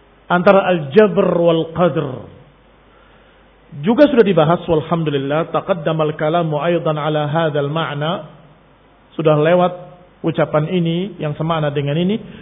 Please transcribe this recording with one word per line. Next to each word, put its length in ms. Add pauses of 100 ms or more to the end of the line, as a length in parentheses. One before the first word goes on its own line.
(320)
antara 320
al-jabr 640 (100)
wal 260 (120)
qadr. 300 (1800)
Juga 240
sudah 160
dibahas, 400
walhamdulillah, 880
taqaddamal 640
kalamu 460
aidan 340
ala 320
hadzal 400
ma'na. 440 (1040)
Sudah 200
lewat 560 (300)
ucapan 480
ini 480
yang 160
semakna 400
dengan 240
ini, 160 (280)